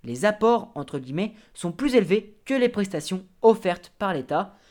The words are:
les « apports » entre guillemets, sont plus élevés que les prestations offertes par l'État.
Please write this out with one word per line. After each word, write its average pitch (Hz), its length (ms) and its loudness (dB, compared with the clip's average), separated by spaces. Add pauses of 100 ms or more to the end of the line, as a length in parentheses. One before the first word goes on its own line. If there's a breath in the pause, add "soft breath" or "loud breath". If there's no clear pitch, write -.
les « 123 200 -6
apports » 220 500 2
entre 143 240 -8
guillemets, 147 340 -6 (220 loud breath)
sont 170 180 -6
plus 262 220 -2
élevés 202 500 2
que 269 100 -4
les 247 140 2
prestations 190 560 -4 (160)
offertes 220 580 2
par 196 140 -2
l'État. 156 440 -4 (140 soft breath)